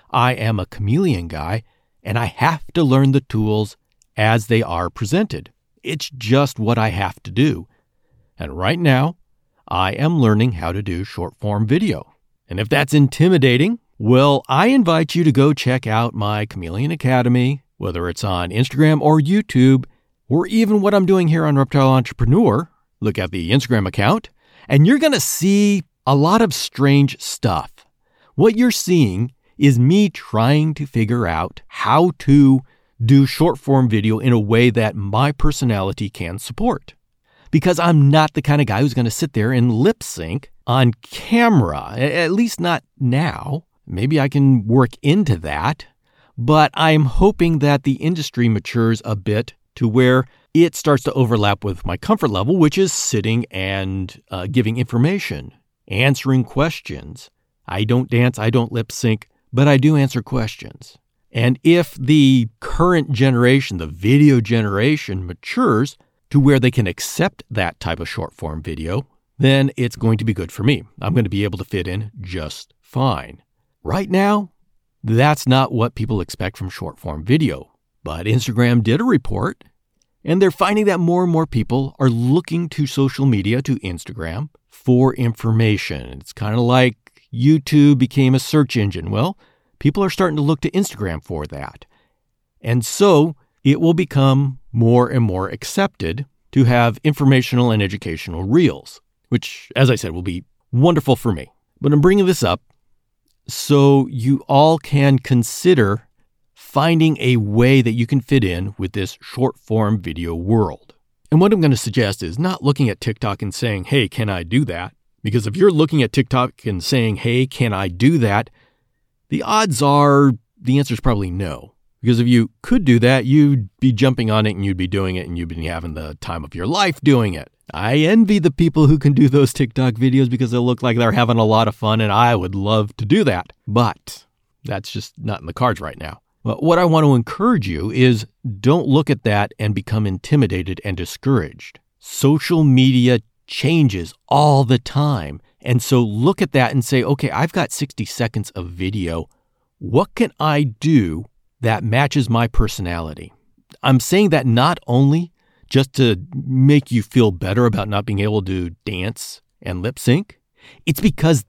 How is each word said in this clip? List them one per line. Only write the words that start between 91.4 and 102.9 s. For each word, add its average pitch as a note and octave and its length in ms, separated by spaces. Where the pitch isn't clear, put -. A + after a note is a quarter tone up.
that. - 380
And A#2 240
so E3+ 500
it C#3+ 180
will E3+ 140
become C3+ 640
more A#2 380
and B2+ 140
more F#2+ 260
accepted A#2 760
to C3+ 140
have A#2+ 380
informational C3 680
and G#2+ 100
educational F2 640
reels, A2 580
which, - 460
as C3 140
I B2 60
said, F#2 160
will E2+ 100
be F2+ 220
wonderful C3+ 440
for A2+ 180
me. C#2+ 180
But C#3+ 100
I'm D3 100
bringing F#3+ 260
this F3+ 160
up F2+ 180